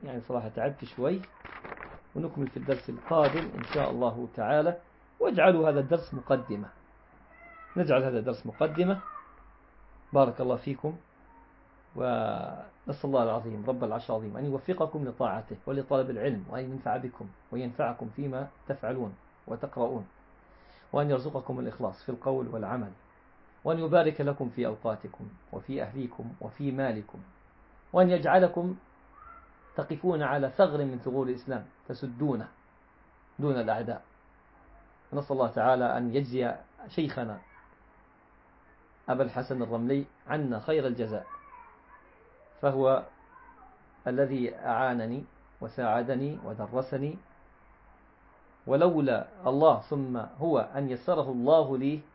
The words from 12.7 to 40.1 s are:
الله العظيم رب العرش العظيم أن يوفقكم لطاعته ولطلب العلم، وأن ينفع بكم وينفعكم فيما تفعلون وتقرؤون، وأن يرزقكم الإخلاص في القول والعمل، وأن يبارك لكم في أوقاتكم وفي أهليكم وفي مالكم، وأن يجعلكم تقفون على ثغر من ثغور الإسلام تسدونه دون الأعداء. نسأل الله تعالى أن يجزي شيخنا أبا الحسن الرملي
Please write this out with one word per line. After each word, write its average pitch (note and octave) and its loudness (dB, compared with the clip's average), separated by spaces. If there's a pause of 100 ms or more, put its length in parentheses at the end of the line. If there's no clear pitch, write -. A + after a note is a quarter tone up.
الله C3+ 2
العظيم A2+ -2
رب B2 -2
العرش A2+ -4
العظيم A2 -4
أن C3+ -4
يوفقكم D#3 -2
لطاعته A2 -4
ولطلب C3+ 0
العلم، A2+ -2
وأن C3 -8
ينفع C3 -4
بكم B2+ -10 (240)
وينفعكم A#2+ -4
فيما C#3 -6 (200)
تفعلون B2 -4 (320)
وتقرؤون، A#2 -4 (840)
وأن C#3+ 2
يرزقكم C3 -2
الإخلاص A2 -6
في - -6
القول C3 -2
والعمل، A2 -4 (720)
وأن E3 0
يبارك D#3 4
لكم C#3 -2
في A#2+ -2
أوقاتكم G#2+ -6 (240)
وفي C3+ -6
أهليكم A#2+ -8
وفي C3+ -4
مالكم، B2+ -4 (720)
وأن F3+ 8
يجعلكم F3 6 (1000)
تقفون D#3 0
على C#3 2
ثغر D3 4
من B2+ -4
ثغور C3 0
الإسلام B2+ -4 (220)
تسدونه A#2+ -4 (920)
دون C#3 2
الأعداء. A2 -2 (1120)
نسأل C#3+ -4
الله C3 2
تعالى B2 4
أن A#2+ -2
يجزي B2+ 0 (320)
شيخنا A#2+ -4 (1700)
أبا C3 2
الحسن C3 -2
الرملي A#2+ 0 (220)